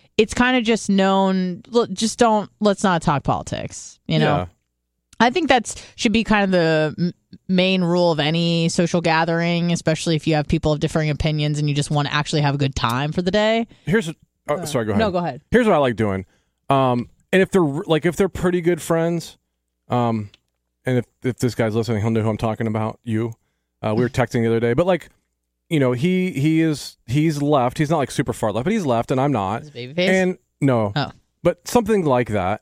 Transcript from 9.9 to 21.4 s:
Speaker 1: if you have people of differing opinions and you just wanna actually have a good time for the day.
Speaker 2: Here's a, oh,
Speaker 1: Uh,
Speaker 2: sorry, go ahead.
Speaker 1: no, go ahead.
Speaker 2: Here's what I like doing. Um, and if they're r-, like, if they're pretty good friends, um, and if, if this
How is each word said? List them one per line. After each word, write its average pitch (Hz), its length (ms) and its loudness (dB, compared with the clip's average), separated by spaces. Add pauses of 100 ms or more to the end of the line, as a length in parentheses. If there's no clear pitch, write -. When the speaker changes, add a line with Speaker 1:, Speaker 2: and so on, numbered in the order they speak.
Speaker 1:
if 151 120 -4
you 156 80 2
have 151 120 -2
people 156 260 0
of 147 80 -2
differing 156 280 -2
opinions 151 500 -2
and 151 100 0
you 143 40 -2
just 143 160 -2
wanna 143 220 0
actually 147 300 -2
have 143 120 2
a 143 40 -4
good 139 180 -2
time 131 360 -2
for 180 120 -4
the 180 80 -2
day. 220 340 0 (200)
Speaker 2:
Here's 170 240 -2
a, - 60 -12 (340)
oh, 147 80 0
Speaker 1:
Uh, 170 80 -8
Speaker 2:
sorry, 120 200 -2
go 107 60 -2
ahead. 101 80 2
Speaker 1:
no, 220 120 2
go 180 80 -4
ahead. 156 300 -6
Speaker 2:
Here's 233 160 4
what 208 80 4
I 156 40 4
like 131 180 2
doing. 98 300 -2 (440)
Um, 127 400 2 (220)
and 190 100 4
if 180 100 0
they're 185 120 4
r-, 143 240 -2
like, 156 180 0
if 175 120 0
they're 196 120 2
pretty 180 320 -2
good 165 220 0
friends, 165 540 -2 (520)
um, 117 400 -2 (560)
and 127 140 0
if, 113 60 -4 (180)
if 123 140 -2
this 120 180 0